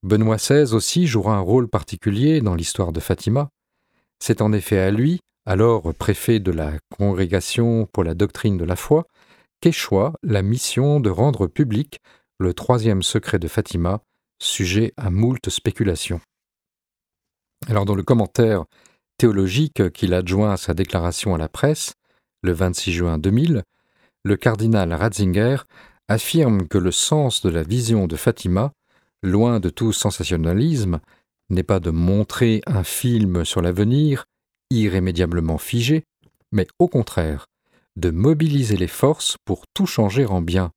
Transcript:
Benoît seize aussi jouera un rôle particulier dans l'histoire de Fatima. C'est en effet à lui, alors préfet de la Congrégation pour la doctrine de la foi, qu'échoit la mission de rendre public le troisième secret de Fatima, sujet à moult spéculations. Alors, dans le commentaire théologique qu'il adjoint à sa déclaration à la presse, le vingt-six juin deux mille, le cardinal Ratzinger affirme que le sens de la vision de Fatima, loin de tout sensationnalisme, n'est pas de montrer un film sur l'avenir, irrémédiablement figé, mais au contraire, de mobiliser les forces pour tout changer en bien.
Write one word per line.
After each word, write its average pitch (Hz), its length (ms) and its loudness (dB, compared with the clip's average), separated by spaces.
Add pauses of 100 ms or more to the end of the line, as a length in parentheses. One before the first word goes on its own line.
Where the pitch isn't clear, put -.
Benoît 107 340 4
seize 139 380 2
aussi 170 320 0
jouera 110 280 0
un 98 40 0
rôle 113 280 2
particulier 113 720 0
dans 104 120 0
l'histoire 85 380 -2
de 80 80 -6
Fatima. 123 500 -2 (680)
C'est - 200 -2
en 107 140 2
effet 104 240 0
à 95 140 2
lui, 139 280 0 (280)
alors 98 480 0
préfet 110 440 0
de 92 120 -2
la 78 220 -4 (220)
Congrégation 101 960 0
pour 98 120 -2
la 82 100 -2
doctrine 98 460 -2
de 85 40 -4
la 90 120 -2
foi, 156 320 0 (540)
qu'échoit 135 600 0
la 104 220 0
mission 127 560 0
de 110 100 2
rendre 104 380 0
public 127 520 -2 (380)
le 90 160 -2
troisième 110 480 0
secret - 380 -2
de 85 80 -6
Fatima, 92 560 -2 (360)
sujet 151 560 -2
à 113 140 -4
moult 110 400 0
spéculations. - 720 -4 (1500)
Alors, 104 180 2
dans 101 100 0
le 95 80 -4
commentaire 110 600 2 (520)
théologique 104 760 2
qu'il 90 220 -2
adjoint 92 380 0
à 95 60 -2
sa 87 180 -4
déclaration 87 580 -2
à 82 60 -2
la 78 100 -4
presse, - 440 -2 (500)
le 92 80 0
vingt-six 90 400 -2
juin 85 260 0
deux 85 140 0
mille, 131 320 2 (600)
le 98 140 0
cardinal 110 560 2
Ratzinger 104 640 0 (500)
affirme 110 600 2
que - 100 0
le 90 140 2
sens 147 500 0
de 101 80 2
la 82 140 -2
vision 110 420 0
de 80 100 -4
Fatima, 104 560 0 (520)
loin 107 360 2
de 90 120 -2
tout 113 220 -2
sensationnalisme, 92 1040 0 (500)
n'est 92 140 0
pas 98 160 0
de 87 100 -4
montrer 101 800 0
un 101 160 0
film 101 640 0
sur - 180 -2
l'avenir, 117 600 0 (440)
irrémédiablement 90 880 0
figé, 123 460 -2 (480)
mais 98 160 0 (100)
au 175 100 4
contraire, 80 600 -2 (480)
de 87 160 0
mobiliser 139 680 2
les 87 100 -2
forces - 560 0
pour - 200 -6 (100)
tout 190 140 -2
changer 123 400 0
en 92 160 0
bien. 85 340 0